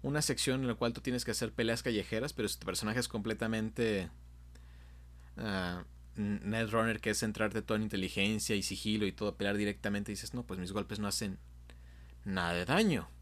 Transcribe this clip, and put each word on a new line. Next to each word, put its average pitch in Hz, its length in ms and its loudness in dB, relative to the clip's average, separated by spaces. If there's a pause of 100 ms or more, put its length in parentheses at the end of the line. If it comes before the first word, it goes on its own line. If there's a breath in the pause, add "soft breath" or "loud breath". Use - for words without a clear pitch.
una 143 180 2
sección 135 400 2
en 131 60 2
la 113 80 2
cual 117 180 2
tú - 80 -8
tienes 123 240 0
que 120 60 0
hacer 110 220 0
peleas 117 300 2
callejeras, 113 500 0
pero 107 160 0
si - 100 -4
tu - 60 -10
personaje 107 340 0
es 120 80 0
completamente, 110 1000 0 (1300 loud breath)
ah, 92 460 0 (320)
n-, 104 280 2
Netrunner, 113 580 2
que 107 100 2
es 104 80 2
centrarte 107 420 0
todo 110 160 2
en 110 60 2
inteligencia 101 720 2
y 98 80 0
sigilo 107 420 0
y 95 60 2
todo, 104 260 -2
pelear 101 200 2
directamente, 101 540 0
dices, 104 220 -6
"No, 123 120 -4
pues 95 140 -6
mis 90 120 -4
golpes 104 280 -2
no 101 80 0
hacen 98 320 -2 (840 loud breath)
nada 90 280 2
de 87 120 2
daño. 151 440 4 (120)